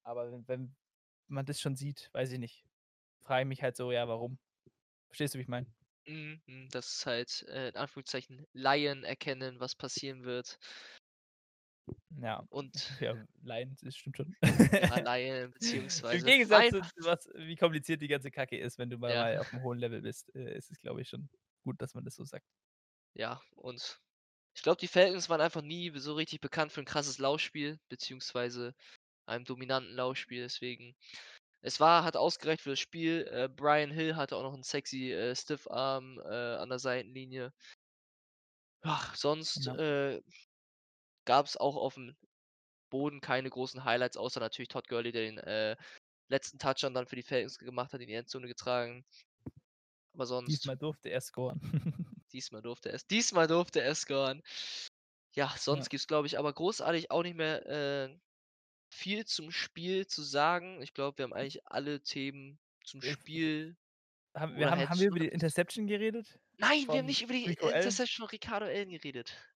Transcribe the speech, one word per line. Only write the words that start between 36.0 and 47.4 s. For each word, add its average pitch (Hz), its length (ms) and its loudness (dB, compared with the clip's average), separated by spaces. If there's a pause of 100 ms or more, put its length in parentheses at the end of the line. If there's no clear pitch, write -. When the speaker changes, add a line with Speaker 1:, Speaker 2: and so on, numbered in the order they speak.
Speaker 2:
äh, 120 360 -4
an 117 140 -4
der 127 100 -2
Seitenlinie. 127 720 -4 (1300)
Ach, 156 340 -4
sonst, 151 500 -2
Speaker 1:
Ja. 131 100 -4
Speaker 2:
äh, 139 460 0 (1040)
gab's 139 320 6
auch 139 180 2
aufm 131 400 -4 (760)
Boden 143 300 -2
keine 131 300 0
großen 127 340 -6
Highlights, 123 340 2
außer 120 220 -4
natürlich 113 280 -4
Todd - 200 -6
Gurley, 117 240 -2
der 117 120 0
den, 110 140 -6
äh, 107 380 0 (520)
letzten 135 300 -2
Touchdown 135 360 0
dann 123 140 -2
für 131 80 -8
die 123 80 -6
Falcons 123 340 -2